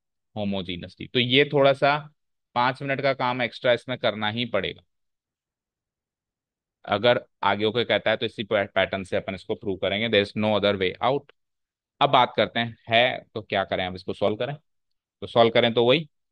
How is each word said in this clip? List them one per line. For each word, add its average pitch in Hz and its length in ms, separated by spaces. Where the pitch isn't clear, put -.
homogeneous 95 600
D 90 80
E। - 80
तो 127 60
ये 123 340
थोड़ा 139 220
सा 143 220
पांच 131 260
मिनट 139 200
का 135 120
काम 127 280
एक्स्ट्रा 120 300
इसमें 123 260
करना 107 320
ही 117 160
पड़ेगा, 92 360
अगर 117 400
आगे 104 280
कोई 117 140
कहता 104 260
है 110 60
तो 113 100
इसी 110 180
पै-, 101 300
पैटर्न 95 300
से 104 120
अपन 98 180
इसको 101 200
प्रूव 101 220
करेंगे, 98 320
there 101 200
is - 100
no 107 200
other 101 220
way 90 120
out। 135 280
अब 143 100
बात 127 260
करते 113 240
हैं, 117 160
है 120 360
तो 113 80
क्या 98 220
करें, 92 220
अब 90 80
इसको 92 200
सॉल्व 104 220
करें, 123 180
तो 82 40
सॉल्व 117 240
करें 117 240
तो 120 120
वही 147 220